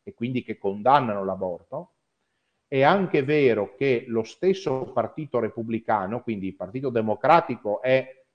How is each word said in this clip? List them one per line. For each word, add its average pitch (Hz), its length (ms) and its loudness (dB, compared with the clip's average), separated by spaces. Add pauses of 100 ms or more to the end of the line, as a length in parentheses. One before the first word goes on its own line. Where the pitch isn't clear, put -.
e 101 120 -14
quindi 123 280 -4
che 107 160 -10
condannano 104 680 2
l'aborto, 95 680 -8 (720)
è 135 160 0
anche 165 400 4
vero 127 540 2
che 131 320 0
lo 113 160 -2
stesso 156 680 -2
Partito 123 460 -4
Repubblicano, 113 840 -2
quindi 98 260 -6
il 95 80 -10
Partito 123 340 -6
Democratico, 113 880 0
è 131 440 0 (100)